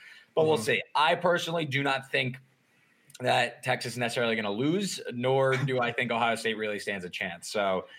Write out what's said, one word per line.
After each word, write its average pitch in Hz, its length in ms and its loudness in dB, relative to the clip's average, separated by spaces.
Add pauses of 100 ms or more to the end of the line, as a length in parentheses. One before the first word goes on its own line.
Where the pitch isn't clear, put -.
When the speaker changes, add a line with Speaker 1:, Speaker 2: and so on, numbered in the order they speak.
(340)
Speaker 1:
but 160 140 4
we'll 156 80 4
Speaker 2:
Mm-hmm. 113 80 0
Speaker 1:
see. 107 180 2 (140)
I 156 180 6
personally 170 520 0
do 139 180 -2
not 135 280 -2
think 131 260 0 (840)
that 123 420 0
Texas 123 320 -2
is 120 60 -8
necessarily 117 360 0
gonna 107 140 -2
lose, 156 500 -2 (140)
nor 131 420 2
do 131 240 0
I 120 120 0
think 120 200 -2
Ohio 117 220 2
State 113 240 -2
really 107 220 -4
stands 98 260 -4
a 90 60 -10
chance. 90 360 -8
So, 98 380 0 (140)